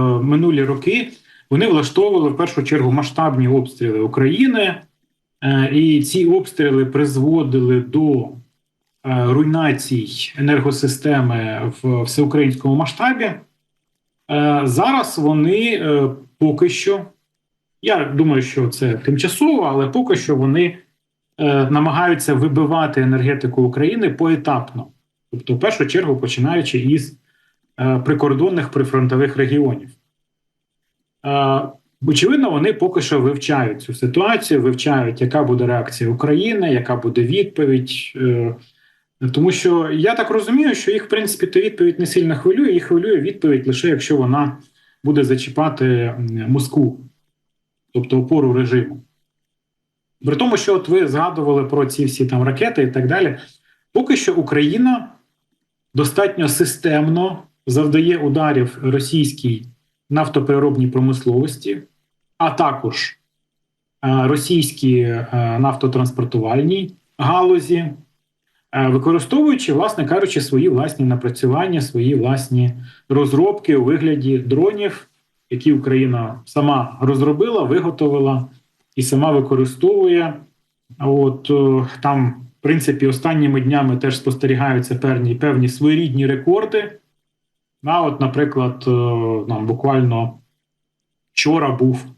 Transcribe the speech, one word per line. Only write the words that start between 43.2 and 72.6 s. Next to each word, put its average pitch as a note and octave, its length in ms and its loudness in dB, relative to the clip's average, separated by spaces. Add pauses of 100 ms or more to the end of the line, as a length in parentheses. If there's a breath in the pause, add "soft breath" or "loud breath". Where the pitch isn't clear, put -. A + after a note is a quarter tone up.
відповідь C#3+ 460 0
лише, C3 200 -2
якщо D3+ 300 0
вона C#3 400 0 (460 soft breath)
буде D3 200 2
зачіпати, C3 600 -2
м, A#2 640 -2
Москву, C3 500 0 (920)
тобто B2+ 260 0
опору C3 340 2
режиму. B2 480 0 (1200)
При C#3 100 0
тому, A#3+ 220 0
що G3 180 0
от F#3 140 -4
ви F3+ 180 4
згадували D3 560 0
про C#3+ 220 0
ці C3 200 -4
всі B2+ 200 -2
там B2+ 180 0
ракети C3+ 400 0
і B2+ 40 2
так B2+ 200 -2
далі, E3 300 -2 (560 loud breath)
поки B3+ 240 2
що F3 180 0
Україна E3+ 760 0 (840)
достатньо D#3+ 560 0
системно E3 920 0 (240)
завдає D3+ 500 2
ударів C#3+ 640 0
російській C3 840 -2 (440)
нафтопереробній C#3+ 800 0
промисловості, B2+ 920 -2 (560)
а D#3+ 120 0
також, C#3 680 -4 (880)
е, C3 220 2
російській, C#3+ 720 0
е, A#2 280 -2 (320)
нафтотранспортувальній C3 1400 -2 (220)
галузі, F3 600 2
е, - 1120 -8
використовуючи, E3 840 2
власне F3+ 320 0
кажучи, F3+ 360 0
свої C3 280 2
власні C3+ 360 -2
напрацювання, B2+ 760 0
свої B2 340 -2
власні B2+ 580 0 (360 loud breath)